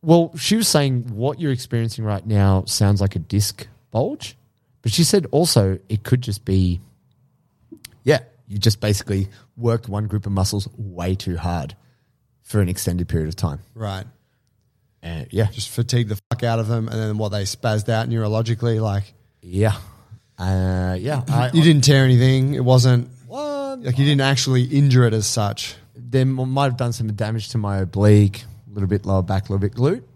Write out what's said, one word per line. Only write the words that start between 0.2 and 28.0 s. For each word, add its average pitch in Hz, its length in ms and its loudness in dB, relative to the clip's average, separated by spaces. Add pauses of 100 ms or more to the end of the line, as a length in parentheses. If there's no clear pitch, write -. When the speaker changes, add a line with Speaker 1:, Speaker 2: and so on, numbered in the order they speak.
Speaker 1:
she 180 200 0
was 226 100 0
saying, 131 380 2 (100)
"What 131 260 -4
you're 147 120 -2
experiencing 117 520 -4
right 101 220 -4
now 98 400 4
sounds 101 340 2
like 95 140 0
a 87 60 -4
disc - 480 -4 (240)
bulge." 226 440 -4 (480)
But 110 80 -2
she 170 100 2
said 180 300 2
also 113 560 2
it 110 160 -4
could 127 180 2
just 101 220 -6
be, 92 360 2 (1200)
yeah, 123 160 2 (260)
you 101 120 -8
just 104 220 2
basically 98 480 -2 (280)
work 117 320 -2
one 104 180 -4
group 104 200 -4
of 101 60 -4
muscles 98 440 -2
way 92 380 -6
too 90 220 -6
hard 82 380 -6 (680)
for - 180 -2
an 92 80 2
extended 90 400 -4
period 80 200 -2
of 87 80 -6
time. 80 240 -4 (140)
Speaker 2:
Right. 101 300 -8 (960)
Speaker 1:
And, 80 280 -10
yeah. 104 200 0
Speaker 2:
Just - 200 -10
fatigue 120 380 -2
the 101 120 -6 (100)
fuck - 140 -4
out 117 140 0
of 110 100 -4
them, 113 200 -2
and 113 100 -6
then 107 200 -4
what, 107 120 -4
they 101 140 -4
spazzed 107 440 -2
out 113 200 -2
neurologically, 113 720 -2
like 101 340 -4 (280)
Speaker 1:
Yeah. 98 340 0 (640)
Uh, 92 640 0
yeah. 123 240 -4
Speaker 2:
<clears throat> - 40 -14
Speaker 1:
I, 127 240 0
Speaker 2:
You 160 100 4
didn't 151 220 6
tear 135 200 6
anything. 131 500 4
It 127 100 -2
wasn't 123 440 4 (180)
Speaker 1:
What? 277 540 -8
Speaker 2:
like, 131 180 -4
you 139 60 4
didn't 143 180 2
actually 131 420 2
injure 131 420 4
it 110 80 2
as 107 120 0
such. - 500 -4 (200)
Speaker 1:
There 120 260 -2
m-, 131 280 -2
might 135 140 0
have 127 120 -2
done 120 160 -2
some 110 220 -4
damage 110 360 -4
to 120 80 -2
my 101 200 -2
oblique, 101 680 4 (260)